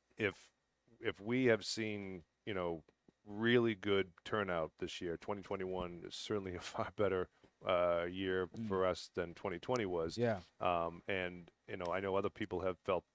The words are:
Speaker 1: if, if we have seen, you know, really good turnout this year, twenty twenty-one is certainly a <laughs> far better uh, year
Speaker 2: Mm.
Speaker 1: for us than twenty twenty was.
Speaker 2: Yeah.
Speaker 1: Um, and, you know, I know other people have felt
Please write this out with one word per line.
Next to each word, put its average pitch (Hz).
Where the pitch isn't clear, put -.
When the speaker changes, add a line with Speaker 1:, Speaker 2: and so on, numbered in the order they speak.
Speaker 1:
if, 101
if 104
we 123
have 113
seen, 101
you 113
know, 87
really 113
good 98
turnout 90
this 85
year, 85
twenty 101
twenty-one 92
is -
certainly 98
a 87
<laughs> -
far 107
better 95
uh, 87
year 92
Speaker 2:
Mm. 110
Speaker 1:
for 95
us 90
than 85
twenty 87
twenty 123
was. 85
Speaker 2:
Yeah. 113
Speaker 1:
Um, 85
and, 90
you 104
know, 90
I 92
know 98
other 101
people 92
have 92
felt 90